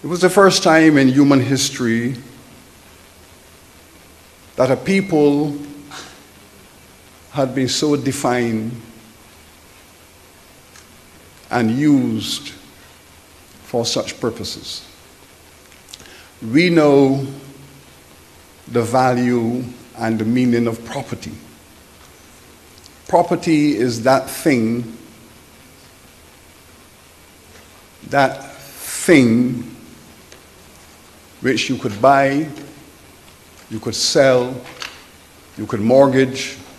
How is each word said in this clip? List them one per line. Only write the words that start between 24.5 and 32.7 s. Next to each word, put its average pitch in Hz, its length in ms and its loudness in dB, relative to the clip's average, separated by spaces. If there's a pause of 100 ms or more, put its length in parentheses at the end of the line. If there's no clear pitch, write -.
that 139 340 0 (100)
thing 123 1200 0 (1600)
which 120 280 -2
you 131 80 -4
could 104 240 -8
buy, 139 480 2 (1200)